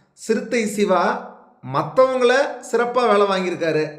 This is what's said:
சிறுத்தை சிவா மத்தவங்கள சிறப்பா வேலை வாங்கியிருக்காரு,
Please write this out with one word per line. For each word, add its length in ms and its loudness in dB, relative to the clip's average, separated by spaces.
சிறுத்தை 540 -2
சிவா 680 0
மத்தவங்கள 580 2
சிறப்பா 340 0
வேலை 200 4
வாங்கியிருக்காரு, 720 -2